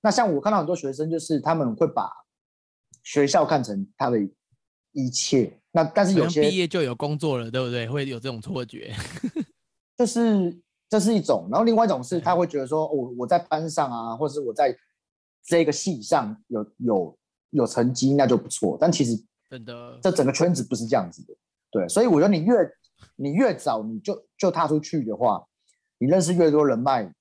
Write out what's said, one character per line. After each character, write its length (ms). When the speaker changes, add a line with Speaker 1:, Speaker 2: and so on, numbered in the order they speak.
Speaker 1:
那 100
像 200
我 80
看 120
到 80
很 60
多 100
学 180
生， 160
就 80
是 220
他 160
们 200
会 120
把 200
学 240
校 200
看 180
成 240
他 140
的 80
一 180
切， 500
那 120
但 220
是 80
有 140
些 140
Speaker 2:
好 20
像 0
毕 140
业 100
就 160
有 100
工 240
作 200
了， 120
对 140
不 80
对？ 160
会 180
有 140
这 100
种 100
错 240
觉。 300
<laughs> 520
Speaker 1:
就 80
是， 540
这 120
是 140
一 80
种， 280
然 80
后 60
另 120
外 100
一 20
种 160
是 160
他 160
会 100
觉 140
得 80
说， 200
Speaker 2:
对。 100
Speaker 1:
哦， 200
我 80
在 140
班 280
上 240
啊， 240
或 120
者 60
是 80
我 120
在 220
这 200
个 80
系 300
上 340
有， 180
有， 400
有 140
成 280
绩， 200
那 140
就 100
不 100
错。 320
但 120
其 120
实 120
Speaker 2:
真 160
的。 360
Speaker 1:
这 100
整 140
个 60
圈 220
子 100
不 120
是 100
这 100
样 160
子 140
的， 80
对。 160
所 160
以 40
我 120
觉 80
得 20
你 140
越， 120
你 160
越 240
早 280
你 160
就， 260
就 140
踏 160
出 120
去 260
的 100
话， 280
你 100
认 140
识 120
越 160
多 160
人 140
脉 420